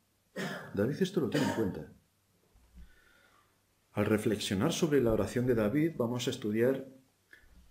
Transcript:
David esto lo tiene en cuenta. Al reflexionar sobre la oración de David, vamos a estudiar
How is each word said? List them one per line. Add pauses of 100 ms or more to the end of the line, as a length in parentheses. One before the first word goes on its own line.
(720)
David
esto
lo
tiene
en
cuenta. (2000)
Al
reflexionar
sobre
la
oración
de
David,
vamos
a
estudiar (840)